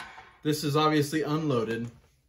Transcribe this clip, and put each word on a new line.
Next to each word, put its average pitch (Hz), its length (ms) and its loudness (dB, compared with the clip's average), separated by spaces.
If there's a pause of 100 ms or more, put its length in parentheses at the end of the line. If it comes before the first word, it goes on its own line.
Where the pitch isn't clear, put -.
(420)
this 151 220 0
is 143 120 0
obviously 151 460 2
unloaded, 120 680 -2 (380)